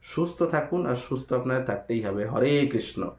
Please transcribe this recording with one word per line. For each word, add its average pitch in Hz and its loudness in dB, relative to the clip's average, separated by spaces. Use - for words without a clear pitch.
সুস্থ - -2
থাকুন, 165 0
আর 127 0
সুস্থ 131 -4
আপনাদের 127 0
থাকতেই 113 -2
হবে। 101 -2
হরে 139 4
কৃষ্ণ। 107 -2